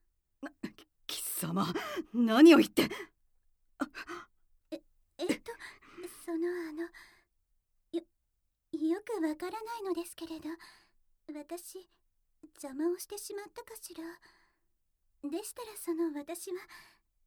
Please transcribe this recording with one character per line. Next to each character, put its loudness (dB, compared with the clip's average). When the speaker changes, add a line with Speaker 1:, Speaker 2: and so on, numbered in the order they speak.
Speaker 1:
な、 -12
き-、 -20
貴 -8
様、 -2
何 12
を 10
言 8
っ -8
て。 2
あ。 -2
Speaker 2:
え、 -10
え -6
ー -2
っ -20
と、 -14
そ -4
の、 0
あ -2
の、 -6
よ-、 -4
よ 0
く -6
わ 0
か -6
ら -8
な -8
い -8
の -2
で -4
す -16
け -12
れ -10
ど、 -8
私、 -12
邪 -10
魔 0
を -2
し -12
て -10
し -10
ま -8
っ -12
た -14
か -16
し -16
ら。 -10
で -4
し -12
た -12
ら、 -14
そ -4
の、 0
私 -8
は、 -6